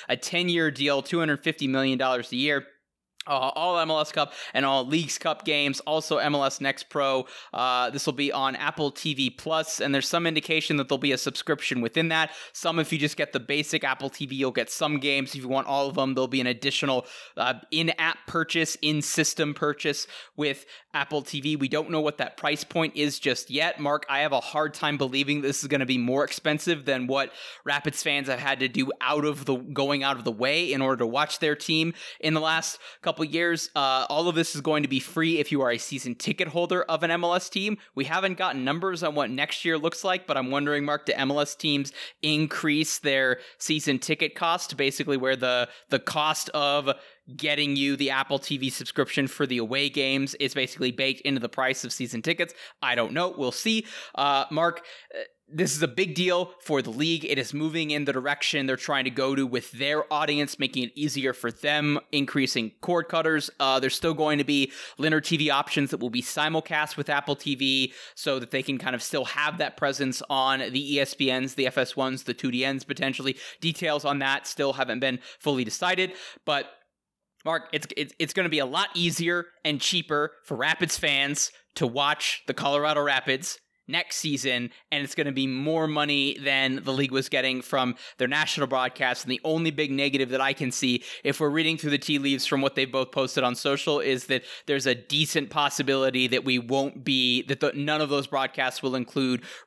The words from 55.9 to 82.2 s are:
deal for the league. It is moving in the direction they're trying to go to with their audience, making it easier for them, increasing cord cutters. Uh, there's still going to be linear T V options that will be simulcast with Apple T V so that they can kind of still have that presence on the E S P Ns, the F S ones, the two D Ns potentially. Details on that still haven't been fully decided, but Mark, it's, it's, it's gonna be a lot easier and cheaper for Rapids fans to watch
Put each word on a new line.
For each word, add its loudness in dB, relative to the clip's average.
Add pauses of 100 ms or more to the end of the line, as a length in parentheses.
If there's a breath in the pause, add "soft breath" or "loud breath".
deal 0
for 2
the -4
league. 0
It 0
is -2
moving -2
in 0
the 0
direction 0
they're 2
trying 0
to -2
go 0
to 2
with -4
their -2
audience, 0
making 0
it -6
easier 0
for -4
them, 0 (100)
increasing 0
cord 0
cutters. 0
Uh, 4
there's 0
still 0
going 2
to 4
be 2 (240 loud breath)
linear 2
T 0
V 2
options 2
that -4
will -2
be -2
simulcast -2
with -4
Apple 0
T -4
V 2 (220 loud breath)
so -2
that -10
they 0
can -2
kind -2
of -4
still -2
have -2
that -2
presence 0
on 2
the -2
E 2
S 0
P 2
Ns, -2
the 2
F -2
S 2
ones, -2
the -2
two -2
D 0
Ns -2
potentially. -2 (220 loud breath)
Details 0
on 0
that 0
still 0
haven't -2
been 0 (200 loud breath)
fully 2
decided, 0 (320 loud breath)
but 0 (800)
Mark, -2
it's, -2
it's, -4
it's -2
gonna 0
be 0
a 2
lot 0
easier 0 (180)
and 0
cheaper 0 (100)
for -6
Rapids 0
fans 0 (220 soft breath)
to 2
watch 0